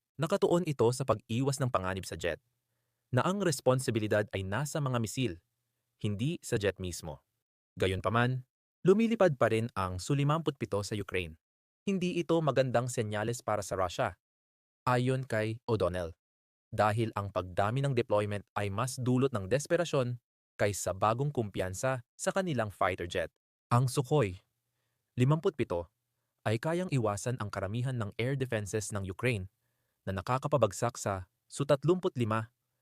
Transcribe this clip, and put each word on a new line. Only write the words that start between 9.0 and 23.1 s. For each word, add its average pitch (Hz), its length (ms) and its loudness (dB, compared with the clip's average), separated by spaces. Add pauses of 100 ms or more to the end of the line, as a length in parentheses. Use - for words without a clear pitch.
pa 113 80 6
rin 113 240 2
ang 92 240 -2
Su 90 160 -4
limampu't 147 480 0
pito 101 240 -2
sa 110 140 -6
Ukraine. 90 400 -4 (500)
Hindi 175 320 0
ito 165 220 2
magandang 131 500 2
senyales 107 480 -2
para 104 240 -2
sa 95 140 -4
Russia, 95 400 -2 (640)
ayon 127 400 2
kay 110 400 -2
O'Donnell, 90 480 0 (560)
dahil 107 480 2
ang 101 160 -4
pagdami 98 480 0
ng 135 160 0
deployment 104 480 0 (140)
ay 104 100 -2
mas 120 320 -4
dulot 127 320 2
ng 95 160 -4
desperasyon 135 720 0 (400)
kaysa 104 320 0
bagong 117 400 2
kumpiyansa 107 720 -2
sa - 320 -6
kanilang 151 340 0
fighter 92 400 -2
jet. 82 240 -4 (400)